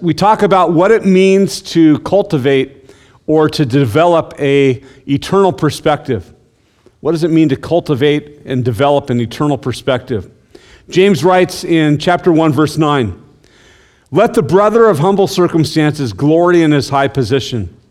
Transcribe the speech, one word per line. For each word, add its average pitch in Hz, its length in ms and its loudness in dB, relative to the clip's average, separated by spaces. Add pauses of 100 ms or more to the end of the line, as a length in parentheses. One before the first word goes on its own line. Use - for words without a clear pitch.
we 165 120 -2
talk 208 280 2
about 180 300 2
what 180 180 2
it 214 160 2
means 190 560 2
to 160 380 2
cultivate 139 880 -2 (360)
or 156 220 2
to 151 160 -2
develop 147 760 0
a 139 440 0 (260)
eternal 185 440 0
perspective. 147 840 -4 (680)
What 151 120 -2
does 165 120 -2
it 160 80 -2
mean 160 160 2
to 135 80 0
cultivate 147 880 -4
and 131 180 -4
develop 135 480 0
an 120 100 -2
eternal 135 380 -4
perspective? 123 720 -6 (580)
James 180 360 2
writes 185 400 0
in 156 340 0
chapter 175 320 0
one, 160 220 2
verse 151 260 -2
nine, 139 360 -2 (960)
"Let 220 220 2
the 220 80 2
brother 208 440 2
of 165 140 2
humble 196 260 2
circumstances 151 840 -2
glory 165 500 2
in 156 80 2
his 143 200 0
high 139 180 0
position, 120 640 -4 (200)